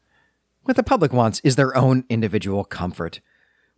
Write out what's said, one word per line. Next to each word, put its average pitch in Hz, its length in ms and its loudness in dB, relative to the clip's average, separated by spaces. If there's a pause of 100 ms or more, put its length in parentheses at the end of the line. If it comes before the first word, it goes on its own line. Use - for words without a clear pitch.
(640)
What 254 120 -2
the 254 60 0
public 180 300 0
wants 117 320 2
is 139 100 2
their 131 220 0
own 131 320 2
individual 101 560 -2
comfort. 87 560 -8 (560)